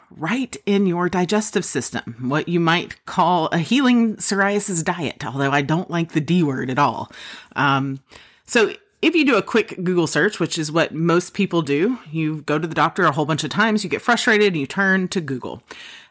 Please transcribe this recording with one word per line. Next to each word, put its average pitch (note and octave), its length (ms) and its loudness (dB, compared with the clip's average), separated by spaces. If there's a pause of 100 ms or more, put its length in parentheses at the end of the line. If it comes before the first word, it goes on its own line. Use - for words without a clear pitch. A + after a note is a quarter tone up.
(180)
right A3 380 -4 (100)
in G3+ 220 2
your F3 220 0
digestive F#3+ 560 0
system, - 500 -4 (140)
what D3 180 0
you F3 120 2
might E3+ 460 0
call E3+ 420 2
a - 100 0
healing A#3 580 2
psoriasis G3 680 0
diet, D#3 420 -4
although C3+ 260 -2
I C#3+ 100 2
don't D#3 280 -2
like E3 240 -4
the D#3 80 0
D E3+ 200 2
word C3+ 280 -2
at C3 100 -2
all. A#2+ 320 0 (440)
Um, C#3 460 0 (440)
so A3 280 2 (280)
if D#4 120 2
you D#4+ 120 4
do B3+ 100 4
a G3 60 4
quick - 420 -2
Google F3 240 2
search, E3 320 0
which D#3+ 180 -2
is D3+ 140 -4
what D#3+ 220 0
most E3 400 0
people F3 280 0
do, D#3+ 380 0 (120)
you D#3 320 -4
go D3 140 0
to E3 100 -4
the D#3 80 -6
doctor D#3+ 280 2
a D#3+ 80 4
whole D3 140 0
bunch D#3 180 -2
of D#3 60 -4
times, G#3+ 340 0
you F3 60 -6
get - 120 -4
frustrated, A3 460 2
and F3 100 0
you C3+ 100 -4
turn F#3+ 420 0
to F#3 120 -2
Google. C3+ 420 -8 (480)